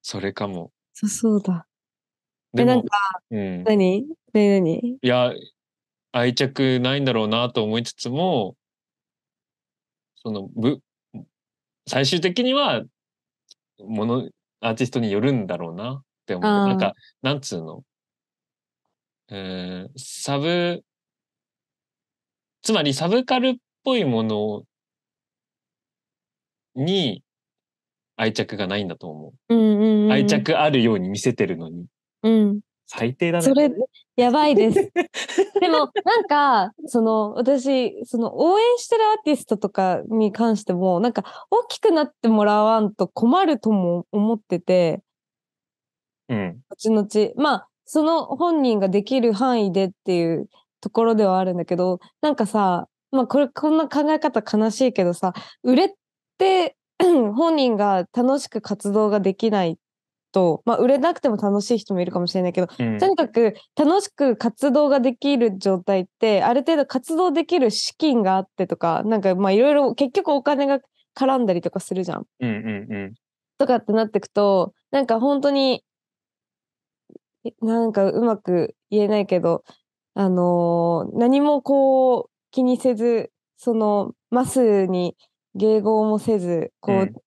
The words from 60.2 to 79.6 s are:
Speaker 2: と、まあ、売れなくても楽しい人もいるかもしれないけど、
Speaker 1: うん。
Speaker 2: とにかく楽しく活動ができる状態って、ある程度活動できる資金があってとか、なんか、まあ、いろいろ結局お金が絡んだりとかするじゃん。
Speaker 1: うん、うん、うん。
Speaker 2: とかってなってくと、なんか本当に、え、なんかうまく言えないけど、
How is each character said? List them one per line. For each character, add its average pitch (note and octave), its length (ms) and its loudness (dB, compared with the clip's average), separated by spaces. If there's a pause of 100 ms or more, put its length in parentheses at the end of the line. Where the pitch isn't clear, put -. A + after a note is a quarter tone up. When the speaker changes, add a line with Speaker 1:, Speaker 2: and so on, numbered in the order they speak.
Speaker 2:
と、 F3+ 340 2
ま A3+ 100 2
あ、 - 20 -2
売 A#3+ 120 2
れ C#4 100 4
な E4 140 0
く - 60 -8
て - 80 -2
も G#3+ 80 0
楽 G3+ 260 0
し A#3 140 -2
い - 40 -2
人 G#3 140 -8
も F3+ 60 -2
い F3+ 60 0
る F3 80 -10
か F3+ 80 -2
も F3 60 -2
し - 80 -8
れ F#3 60 0
な F3+ 80 0
い F3 40 -6
け F#3 80 -2
ど、 F3 80 -2 (100)
Speaker 1:
う B2 40 -2
ん。 G#3+ 160 -2
Speaker 2:
と F#4 80 2
に F#4+ 100 2
か D4+ 100 0
く A3+ 280 0 (200)
楽 E4 260 2
し - 80 -12
く B3+ 280 0
活 B3 340 -2
動 D4 160 4
が C4+ 140 2
で B3 140 0
き C#4+ 220 0
る A3 200 0
状 F#3+ 220 0
態 F#3+ 220 0
っ F3+ 40 -6 (140)
て、 G#3+ 240 2
あ A#3+ 100 2
る C#4 80 2
程 E4 160 0
度 C#4+ 80 2
活 D#4 320 -4
動 F4+ 160 2
で E4 120 0
き F4 140 0
る A#3+ 120 4
資 - 260 -6
金 C4+ 240 2
が F#3+ 160 2
あ F#3+ 40 0
っ F#3+ 140 -10
て F3+ 120 -2
と E3 100 -4
か、 E3 260 -2
な G#3+ 140 0
ん G3 40 -2
か、 F#3 140 2
ま F#3+ 140 0
あ、 - 20 2
い G3+ 80 4
ろ C#4 120 4
い - 20 4
ろ C4+ 220 2
結 C4+ 160 -2
局 E4+ 180 -2
お C#4+ 140 0
金 C#4 240 0
が C#4 120 0 (360)
絡 C4+ 240 0
ん A#3 60 0
だ F#3 80 0
り E3+ 60 0
と E3+ 120 -6
か F#3 100 -6
す - 120 -10
る F3+ 120 -4
じ E3+ 80 -6
ゃ - 40 -8
ん。 - 80 -12 (140)
Speaker 1:
う B2+ 80 -4
ん、 - 20 -2
う A2 40 -2 (360)
ん、 G#2+ 40 -8
う G2+ 40 -6 (100)
ん。 G#2+ 60 -16 (440)
Speaker 2:
と F3+ 100 0
か B3 80 0
っ G#3+ 80 -4
て - 80 -4
な A3 140 2
っ G#3+ 40 -12
て G#3 120 -2
く - 60 -20
と、 G3 460 0 (180)
な C#4 100 2
ん C4 40 0
か A3+ 140 0
本 C#4 220 0
当 C#4+ 100 2
に、 C4+ 320 0 (1600)
え、 A3+ 160 -10
な A3+ 280 0
ん A3 40 -2
か G3 160 2
う A3 140 0
ま A3+ 160 0
く F3+ 380 -2 (160)
言 G#3 140 2
え - 20 -2
な G#3+ 120 2
い G3 60 0
け F3+ 140 0
ど、 E3+ 240 0 (500)